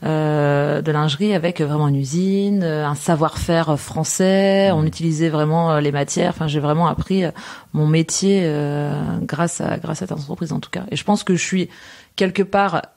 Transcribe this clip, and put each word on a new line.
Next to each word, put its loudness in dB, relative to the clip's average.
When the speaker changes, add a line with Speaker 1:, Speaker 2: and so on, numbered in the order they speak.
Speaker 1:
euh, 0
de -2
lingerie 0
avec 0
vraiment 2
une 2
usine, 0
euh, -2
un -2
savoir-faire 0
français. 2
Speaker 2:
Mmh. 2
Speaker 1:
On 2
utilisait 0
vraiment, 2
euh, 2
les 0
matières. 0
Enfin, -4
j'ai 0
vraiment 2
appris, 0
euh, -2
mon 2
métier, 2
euh, -2
grâce -2
à, -2
grâce -6
à -8
cette -6
entreprise -8
en -4
tout -14
cas. -8
Et -6
je -6
pense 0
que 2
je 0
suis -2
quelque 0
part 0